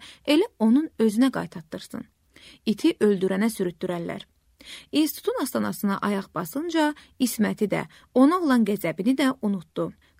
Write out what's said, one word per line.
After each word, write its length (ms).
elə 200
onun 300
özünə 320
qaytatdırsın. 760
İti 380
öldürənə 540
sürütdürərlər. 680
İnstitutun 520
astanasına 540
ayaq 380
basınca 580
İsməti 480
də, 180
ona 260
olan 260
qəzəbini 520
də 240
unutdu. 520